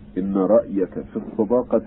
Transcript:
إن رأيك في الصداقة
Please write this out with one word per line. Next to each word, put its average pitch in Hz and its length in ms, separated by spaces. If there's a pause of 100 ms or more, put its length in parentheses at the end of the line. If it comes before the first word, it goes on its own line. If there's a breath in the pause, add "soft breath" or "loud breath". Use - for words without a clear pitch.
(180)
إن 98 200
رأيك 95 560
في - 240
الصداقة 113 680